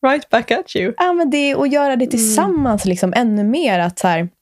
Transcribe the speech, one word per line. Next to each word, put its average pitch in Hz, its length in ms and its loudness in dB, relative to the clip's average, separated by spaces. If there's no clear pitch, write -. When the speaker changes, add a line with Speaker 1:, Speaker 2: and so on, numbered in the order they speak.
Speaker 1:
Right 277 240 0
back 233 220 0
at 359 240 -4
you. - 220 -2
Speaker 2:
Ja, 359 160 0
men 339 160 0
det 285 80 0
är 285 260 0
att 277 80 0
göra 285 240 2
det 247 100 0
Speaker 1:
Mm. 240 40 -4
Speaker 2:
tillsammans 240 760 0
liksom, 185 300 0
ännu 214 280 2
mer. 220 360 0
Att 175 200 -2
så - 80 0
här 170 220 0